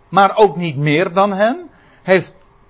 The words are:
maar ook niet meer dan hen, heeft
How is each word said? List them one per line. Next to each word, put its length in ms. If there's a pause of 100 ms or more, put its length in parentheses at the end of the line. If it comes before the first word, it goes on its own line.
maar 280
ook 200
niet 200
meer 360
dan 200
hen, 380 (320)
heeft 320 (360)